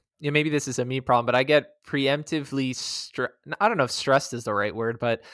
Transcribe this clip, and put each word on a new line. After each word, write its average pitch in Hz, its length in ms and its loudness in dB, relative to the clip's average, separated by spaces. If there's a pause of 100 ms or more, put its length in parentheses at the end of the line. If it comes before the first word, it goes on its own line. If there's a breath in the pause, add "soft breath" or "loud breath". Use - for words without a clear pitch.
(200)
you 147 120 -4
know, - 20 -4
maybe 151 160 2
this 147 180 0
is 127 120 -4
a 123 60 -2
me 131 160 -4
problem, 120 240 2
but 120 100 2
I 131 80 4
get 147 440 2
preemptively 139 840 -2
stre-, - 580 -6 (320)
I 202 80 4
don't 226 80 0
know 139 80 4
if 120 60 -6
stressed - 420 0
is 113 120 -8
the 110 80 -2
right 101 220 -2
word, 113 240 -4
but 117 240 -2 (100)